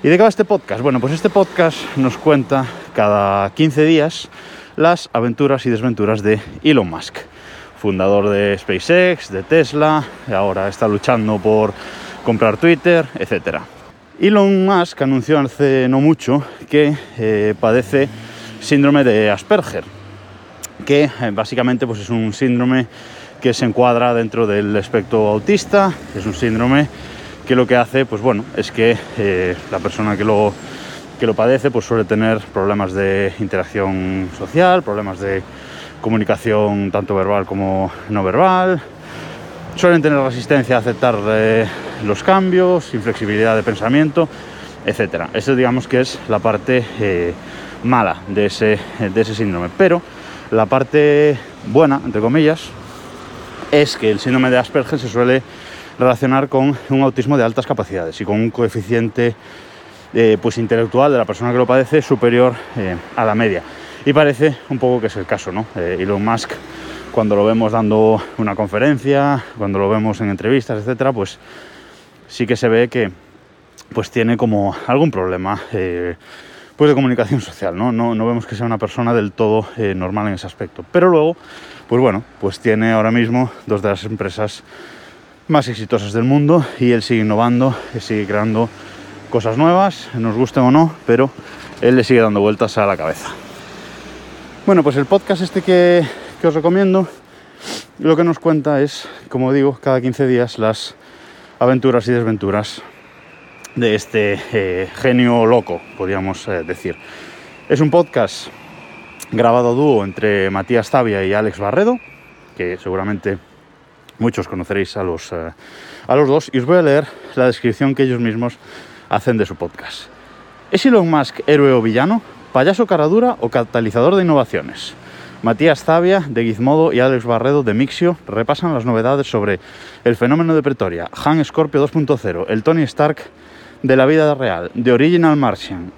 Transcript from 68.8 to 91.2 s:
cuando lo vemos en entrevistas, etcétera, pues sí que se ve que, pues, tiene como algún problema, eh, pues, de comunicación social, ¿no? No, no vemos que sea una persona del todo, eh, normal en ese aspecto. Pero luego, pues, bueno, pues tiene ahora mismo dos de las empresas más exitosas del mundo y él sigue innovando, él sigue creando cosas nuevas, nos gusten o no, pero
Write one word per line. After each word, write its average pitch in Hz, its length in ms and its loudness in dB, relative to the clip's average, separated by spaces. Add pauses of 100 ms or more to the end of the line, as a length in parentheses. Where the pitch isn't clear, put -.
cuando 101 220 -2
lo 98 100 2
vemos 107 300 0
en 107 100 -2
entrevistas, 110 500 -2
etcétera, 127 340 -2
pues 101 260 -6 (880)
sí - 180 -4
que 110 120 0
se 123 100 0
ve 113 220 4
que, 107 240 -2 (800)
pues, - 180 -4
tiene 117 240 2
como 104 400 0 (120)
algún 143 220 2
problema, 92 480 -4 (140)
eh, 87 460 -4 (580)
pues, 147 140 4
de 147 60 4
comunicación 123 440 0
social, 90 380 -8
¿no? 117 160 -2
No, 117 200 0
no 110 140 -2
vemos 117 180 -2
que - 100 -10
sea 117 100 -4
una 113 120 -2
persona 117 360 -2
del 104 180 0
todo, 110 460 0
eh, 101 180 -2
normal 95 320 -4
en 101 60 -4
ese 92 140 -10
aspecto. - 440 -12
Pero 180 160 4
luego, 165 300 2 (500)
pues, 120 140 2
bueno, 120 220 2 (180)
pues 98 180 -4
tiene 110 320 2
ahora 110 180 2
mismo 120 420 0 (160)
dos 104 140 -2
de 104 60 -2
las 98 160 -2
empresas 104 600 -6 (840)
más 147 220 0
exitosas 107 420 -4
del 113 140 0
mundo 147 400 4 (120)
y 123 140 2
él 117 120 2
sigue 117 180 0
innovando, 120 520 2 (200)
él 113 80 -8
sigue 107 260 -4
creando 107 400 0 (640)
cosas 113 280 -2
nuevas, 175 560 2
nos 113 220 -2
gusten 127 280 0
o 123 80 4
no, 156 220 4 (140)
pero 127 220 4 (500)